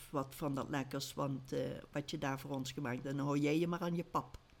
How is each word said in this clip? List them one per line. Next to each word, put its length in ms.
wat 240
van 200
dat 140
lekkers, 460
want, 380
eh, 80
wat 180
je 80
daar 220
voor 100
ons 220
gemaakt, 320
dan 140
hou 200
jij 200
je 80
maar 140
aan 160
je 80
pap." 340